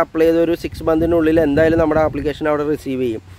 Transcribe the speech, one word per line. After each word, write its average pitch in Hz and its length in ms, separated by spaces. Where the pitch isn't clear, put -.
apply 160 220
ചെയ്ത 165 200
ഒരു 170 80
സിക്സ് 165 240
മന്തിനുള്ളിൽ 160 580
എന്തായാലും 160 360
നമ്മുടെ 156 260
application 143 400
അവിടെ 147 260
receive 135 300
ചെയ്യും. 110 180